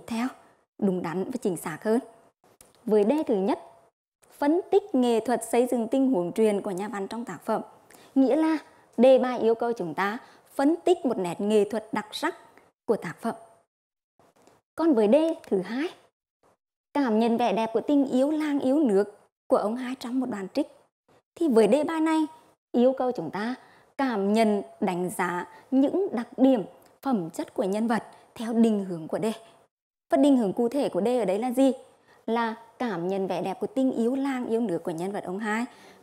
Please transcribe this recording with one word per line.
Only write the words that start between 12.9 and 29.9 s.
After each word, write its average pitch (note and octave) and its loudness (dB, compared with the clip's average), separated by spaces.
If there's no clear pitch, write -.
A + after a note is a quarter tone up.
tác D#3+ -10
phẩm. A3+ -6
Còn D#4+ 2
với G#3+ 4
đề D#4 4
thứ F#3+ 0
hai, B3 -6
cảm B3 0
nhận A3+ 2
vẻ G#3+ 0
đẹp A3 -2
của G#3+ 0
tình C#4+ 2
yêu C4+ 0
làng, D4+ -2
yêu C4 0
nước G#3 0
của C4 2
ông G#3+ -2
Hai B3+ -8
trong B3+ -6
một B3+ -4
đoạn G3 -8
trích, D4 -2
thì E4 -2
với A3+ 6
đề C4+ 4
bài D#4+ -2
này D#4+ 2
yêu A#3+ 4
cầu B3+ -2
chúng E3 -8
ta A3 -6
cảm G#3 0
nhận, G#3+ 2
đánh F3+ -2
giá F3 -4
những C#4+ 2
đặc A#3+ -6
điểm, B3+ 4
phẩm G#3 -2
chất - -12
của B3+ -4
nhân G#3 -2
vật A3 -2
theo A#3 -8
định A3 2
hướng E3 -10
của F#3+ -4
đề. G#3+ -2